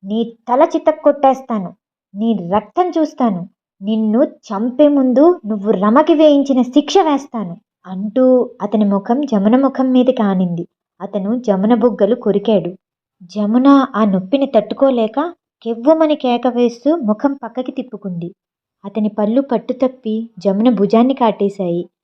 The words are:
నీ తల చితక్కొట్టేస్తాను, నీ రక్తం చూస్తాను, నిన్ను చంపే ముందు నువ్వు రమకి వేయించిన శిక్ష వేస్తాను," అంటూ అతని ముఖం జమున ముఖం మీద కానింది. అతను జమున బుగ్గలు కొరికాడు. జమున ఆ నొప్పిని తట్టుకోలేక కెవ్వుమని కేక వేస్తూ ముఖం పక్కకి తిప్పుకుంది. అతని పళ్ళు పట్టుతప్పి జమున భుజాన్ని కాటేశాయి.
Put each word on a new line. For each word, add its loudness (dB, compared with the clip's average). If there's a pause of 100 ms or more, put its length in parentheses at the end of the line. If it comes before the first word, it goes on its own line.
నీ -6 (160)
తల 2
చితక్కొట్టేస్తాను, 0 (420)
నీ -4
రక్తం -2
చూస్తాను, -2 (340)
నిన్ను 0
చంపే 0
ముందు 2
నువ్వు -4
రమకి 2
వేయించిన 2
శిక్ష 0
వేస్తాను," -2 (300)
అంటూ 0 (120)
అతని 0
ముఖం 0
జమున 0
ముఖం 0
మీద 4
కానింది. 0 (320)
అతను -6
జమున 2
బుగ్గలు 2
కొరికాడు. -2 (480)
జమున 2
ఆ 2
నొప్పిని -2
తట్టుకోలేక -2 (280)
కెవ్వుమని 0
కేక -2
వేస్తూ 0
ముఖం -2
పక్కకి -10
తిప్పుకుంది. -10 (500)
అతని -4
పళ్ళు 0
పట్టుతప్పి -4
జమున 0
భుజాన్ని 2
కాటేశాయి. -2 (160)